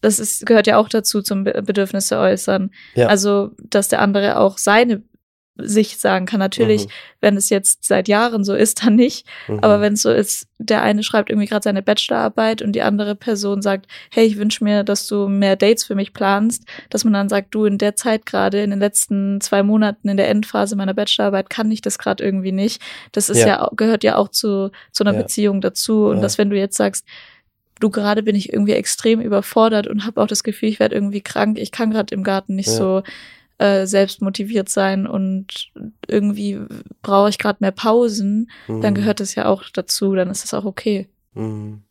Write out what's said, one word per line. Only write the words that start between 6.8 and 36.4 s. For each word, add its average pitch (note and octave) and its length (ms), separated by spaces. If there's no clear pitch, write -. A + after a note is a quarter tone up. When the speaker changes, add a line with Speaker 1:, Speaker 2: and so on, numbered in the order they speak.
Speaker 2:
Mhm. G3+ 40
Speaker 1:
wenn G3+ 160
es G3 140
jetzt - 340
seit G3 240
Jahren G#3+ 360
so G3 100
ist, - 280
dann G#3+ 140
nicht. B3 300
Speaker 2:
Mhm. - 140
Speaker 1:
Aber G#3 220
wenn G#3 100
es G#3+ 80
so A3 100
ist, - 360
der A3 220
eine G#3+ 220
schreibt G#3+ 260
irgendwie G#3 200
grad G#3 160
seine G3 180
Bachelorarbeit A3 800
und G#3 100
die G#3 80
andere G#3 340
Person G3+ 460
sagt, G3 260
"Hey, A3+ 140
ich G#3+ 140
wünsch G#3+ 240
mir, G#3 220
dass G3+ 220
du G3+ 220
mehr G3 280
Dates G#3+ 280
für G#3+ 100
mich G3 200
planst", G#3 500
dass G#3+ 160
man A3 80
dann G3+ 160
sagt, G3+ 260
"Du, G#3+ 120
in G3+ 100
der G#3 180
Zeit A3 300
gerade, G3 380
in G#3 80
den G3 80
letzten G3 640
zwei G3+ 200
Monaten G#3 460
in G3 80
der G3 140
Endphase G#3 460
meiner F#3+ 180
Bachelorarbeit G3+ 560
kann A3 200
ich A3 120
das - 160
grad - 240
irgendwie F#3+ 300
nicht." G3 280
Das G#3 160
ist A#2+ 120
Speaker 2:
Ja. A2+ 60
Speaker 1:
ja - 220
au-, - 80
gehört A3 260
ja G#3+ 140
auch G3+ 120
zu, G3 420
zu - 120
einer G3+ 80
Speaker 2:
Ja. G#3+ 60
Speaker 1:
Beziehung G#3 420
dazu. G#3 460
Und G#3 120
Speaker 2:
Ja. F#3+ 40
Speaker 1:
dass, G#3 160
wenn G#3 100
du G3+ 80
jetzt G3 220
sagst, G3+ 260
"Du, A3 100
gerade G#3 320
bin G#3+ 140
ich G3 140
irgendwie G3+ 220
extrem - 480
überfordert G#3+ 680
und G#3 180
hab A3+ 100
auch G#3+ 120
das G#3 140
Gefühl, A3 280
ich G#3 100
werd G#3+ 140
irgendwie G3+ 260
krank, G#3+ 380
ich G#3+ 140
kann A3+ 180
grad G#3+ 220
im G3+ 100
Garten G3 320
nicht G3 140
Speaker 2:
Ja. A3 100
Speaker 1:
so, F#3+ 240
äh, G3 280
selbst G3 360
motiviert G3 480
sein F#3+ 360
und F#3+ 640
irgendwie G#3 500